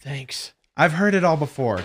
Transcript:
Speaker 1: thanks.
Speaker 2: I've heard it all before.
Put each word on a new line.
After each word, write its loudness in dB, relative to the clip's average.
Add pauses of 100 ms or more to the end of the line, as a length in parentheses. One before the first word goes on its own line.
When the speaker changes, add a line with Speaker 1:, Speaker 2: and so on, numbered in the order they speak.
Speaker 1:
thanks. -12 (240)
Speaker 2:
I've 4
heard 2
it 2
all 4
before. -2